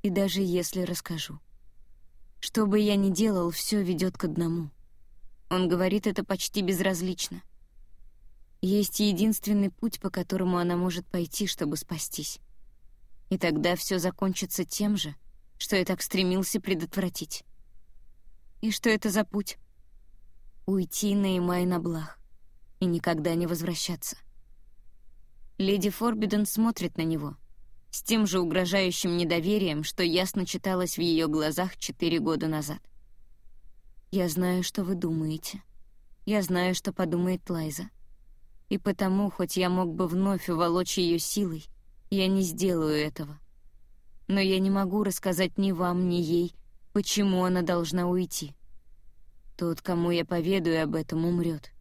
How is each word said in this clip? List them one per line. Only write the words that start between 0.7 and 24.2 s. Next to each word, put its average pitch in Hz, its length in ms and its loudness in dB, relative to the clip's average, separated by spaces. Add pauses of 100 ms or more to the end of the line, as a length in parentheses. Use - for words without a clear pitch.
расскажу. 170 580 -6 (1000)
Что - 260 0
бы 208 140 4
я 208 160 4
ни 196 160 4
делал, 185 400 2
всё 202 320 0
ведёт 185 340 0
к - 60 -4
одному». 165 480 -2 (800)
Он 185 180 2
говорит 185 400 2
это 196 160 0
почти 196 400 -2
безразлично. 180 800 0 (1160)
Есть 196 400 2
единственный 208 680 2
путь, - 300 -4
по 196 100 -4
которому 185 480 0
она 175 180 2
может 175 300 0
пойти, 175 400 -2
чтобы 156 320 -2
спастись. - 640 -8 (880)
И 190 80 2
тогда 170 380 4
всё 185 240 -2
закончится 185 680 -2
тем 208 320 0
же, 151 160 -4 (460)
что - 160 0
я 185 100 4
так 185 160 -2
стремился 190 580 2
предотвратить. 185 840 -2 (1160)
«И 220 100 0
что - 180 0
это 220 220 2
за 202 140 2
путь?» - 340 -6 (1040)
«Уйти 190 480 0
на 196 240 2
Имай-на-Блах 175 800 0 (600)
и 190 60 2
никогда 165 500 2
не 170 100 2
возвращаться». 170 720 -4 (1400)